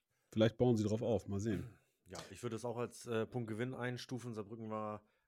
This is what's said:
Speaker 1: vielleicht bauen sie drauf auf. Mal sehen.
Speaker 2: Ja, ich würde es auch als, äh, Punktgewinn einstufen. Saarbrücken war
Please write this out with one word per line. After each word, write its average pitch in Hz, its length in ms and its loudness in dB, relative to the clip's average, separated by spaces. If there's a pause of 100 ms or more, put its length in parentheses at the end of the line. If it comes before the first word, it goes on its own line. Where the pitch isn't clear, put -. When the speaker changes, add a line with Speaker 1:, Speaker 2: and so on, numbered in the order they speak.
(300)
Speaker 1:
vielleicht 107 280 6
bauen 123 180 6
sie 107 80 4
drauf 107 160 2
auf. 110 260 2
Mal 98 140 -2
sehen. 101 240 -2 (400)
Speaker 2:
Ja, 87 140 -12 (100)
ich 95 140 -14
würde 113 140 -4
es 113 100 -6
auch 117 100 -4
als, 120 300 -6
äh, 113 180 2
Punktgewinn 117 480 -4
einstufen. 123 640 -6
Saarbrücken 110 340 -8
war 107 340 -4 (260)